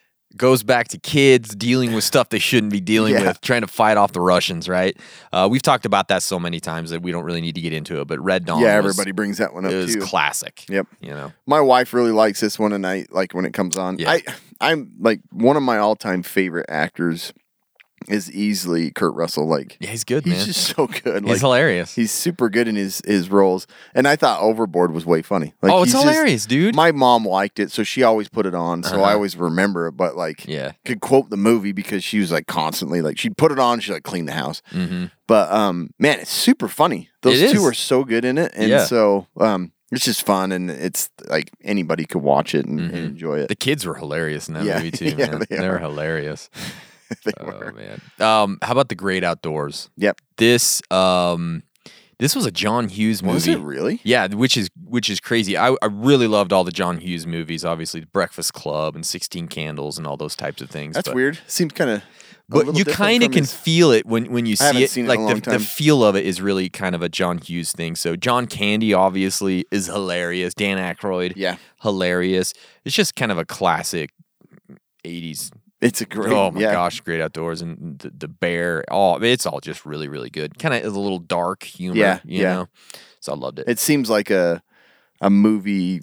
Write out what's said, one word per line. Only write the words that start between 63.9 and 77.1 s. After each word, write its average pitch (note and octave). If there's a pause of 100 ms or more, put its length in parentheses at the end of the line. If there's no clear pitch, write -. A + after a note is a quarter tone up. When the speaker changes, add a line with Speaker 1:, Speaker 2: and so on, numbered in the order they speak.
Speaker 1:
it A2
when, A2+
when A#2+
you G#2+
Speaker 2:
I C3+
haven't C#3
Speaker 1:
see C3
it. C3
Speaker 2:
seen B2
it -
in -
Speaker 1:
Like, A#2+
Speaker 2:
a A2
Speaker 1:
the, A2
Speaker 2:
long G#2+
Speaker 1:
the G#2+ (120)
Speaker 2:
time. A#2+
Speaker 1:
feel C#3
of G#2
it G2
is F#2
really F#2+
kind F#2
of E2+
a F2
John F2
Hughes E2+
thing. E2
So E2+
John B2
Candy G#2+
obviously F#2+
is G2
hilarious. F2+
Dan G2
Aykroyd, F2+
Speaker 2:
Yeah. F2+ (240)
Speaker 1:
hilarious. F#2 (320)
It's C3+
just -
kind A2+
of E2+
a E2
classic E2 (960)
eighties. E2 (300)
Speaker 2:
It's -
a A2+
great, G#2+
Speaker 1:
Oh G2
my F2
Speaker 2:
yeah. G#2+
Speaker 1:
gosh, F2
Great E2